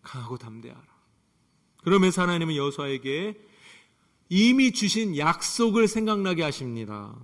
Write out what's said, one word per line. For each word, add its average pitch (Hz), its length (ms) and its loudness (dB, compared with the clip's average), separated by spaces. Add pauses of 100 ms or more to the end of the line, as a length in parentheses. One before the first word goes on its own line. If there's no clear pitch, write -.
"강하고 123 360 -12
담대하라." 120 480 -18 (960)
그러면서 185 400 4
하나님은 170 320 0
여호수아에게 143 840 -4 (880)
이미 247 460 4
주신 208 440 -2
약속을 208 720 2
생각나게 202 560 0
하십니다. 113 800 -8